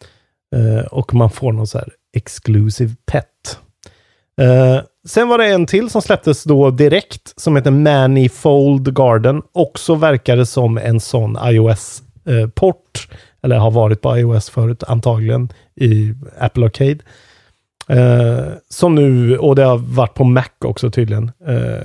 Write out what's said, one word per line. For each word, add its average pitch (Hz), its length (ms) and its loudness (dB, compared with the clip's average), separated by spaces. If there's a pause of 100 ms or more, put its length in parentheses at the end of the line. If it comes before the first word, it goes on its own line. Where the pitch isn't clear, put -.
(580)
Eh, 110 280 0
och - 280 -6
man 120 160 2
får 127 220 -4
någon 110 160 -4
så - 100 -10
här - 120 -10 (240)
exclusive 110 800 -2 (100)
pet. - 540 -8 (840)
Eh, 131 380 4 (280)
sen 233 200 0
var 240 100 2
det 226 100 2
en 185 180 2
till 214 240 -2
som 214 120 -2
släpptes - 420 -2
då 143 260 4
direkt 147 640 0
som 156 200 -2
heter 139 160 0
Manifold 139 1200 2
Garden. 127 460 2 (100)
Också 170 440 -2
verkade 131 500 0
som 117 320 -2
en 113 220 -2
sån 110 380 -4 (140)
I 110 80 4
O 113 100 4
S, - 340 -6 (260)
eh, 113 180 0
port. - 600 -4 (360)
Eller 123 140 0
har 110 140 2
varit 110 300 0
på 120 160 -2
I 120 60 2
O 117 100 0
S 110 160 -2
förut, 117 380 -4
antagligen 117 640 -2 (260)
i 110 380 0 (260)
Apple 123 260 -2
Arcade. 139 340 -2 (920)
Eh, 123 560 2 (240)
som 170 260 0
nu, 127 420 2
och 143 180 2
det 139 80 4
har 127 140 2
varit 123 360 -2
på 135 100 -2
Mac 123 200 2 (220)
också 117 260 -4
tydligen, 113 400 -4 (160)
eh, 120 380 -4